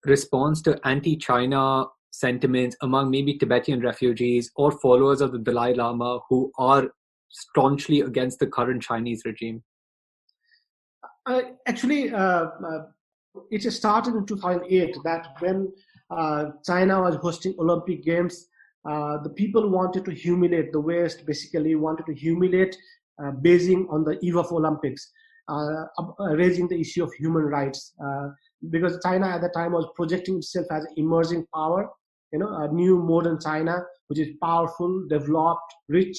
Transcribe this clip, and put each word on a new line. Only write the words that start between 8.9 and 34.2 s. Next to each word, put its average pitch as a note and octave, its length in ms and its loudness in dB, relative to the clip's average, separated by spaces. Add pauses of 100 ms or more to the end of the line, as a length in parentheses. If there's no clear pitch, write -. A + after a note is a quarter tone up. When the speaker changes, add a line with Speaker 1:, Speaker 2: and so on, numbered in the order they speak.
Speaker 1:
regime? A2+ 380 -8 (1600)
Speaker 2:
Uh, B3+ 160 2 (260)
actually, B3+ 440 0
uh, F#3 340 2
uh, E3 340 -8 (720)
it G#3 100 -2 (100)
started A3+ 440 0
in G3+ 100 -2
two G3+ 120 -8
thousand F3+ 320 -2
eight F3+ 340 2
that E3 240 -4 (120)
when, F#3+ 320 -2 (380)
uh, D#3 360 -2 (200)
China F#3+ 380 4
was F3 140 2
hosting F3 420 -4
Olympic E3 440 0
Games, E3+ 440 -2 (420)
uh, D3+ 320 -4
the D#3 80 -8
people G#3 400 0
wanted F#3 360 0
to F#3+ 60 -8
humiliate E3+ 600 0
the D#3+ 80 0
West, E3+ 480 -2
basically D#3 480 -2
wanted D#3 320 -4
to D#3 80 -6
humiliate, F3+ 600 2 (460)
uh, C#3+ 100 -6
Beijing F3+ 600 4
on D3+ 120 0
the D3+ 200 -2
eve F3 120 0
of E3+ 160 0
Olympics, D#3 600 -2 (360)
uh, D3+ 360 -6 (160)
uh, E3+ 360 -2
raising F3 320 4
the F3 140 -2
issue E3+ 220 -2
of - 100 -6
human D#3+ 300 0
rights, C#3 500 -4 (100)
uh, C#3 260 -6 (400)
because E3+ 340 0
China F#3 240 2
at F3 140 -2
that F3 120 -4
time E3+ 180 -2
was E3 240 -2
projecting F3+ 420 -2
itself F3 340 -6
as D#3 120 -4
an D#3+ 140 -14
emerging E3 560 0
power, E3 360 -2 (420)
you D#3 80 -4
know, G3+ 180 -4
a D3+ 140 -4
new F3+ 260 4
modern E3 420 2
China, D#3+ 440 -2 (240)
which D3 120 -4
is D3+ 100 -2 (120)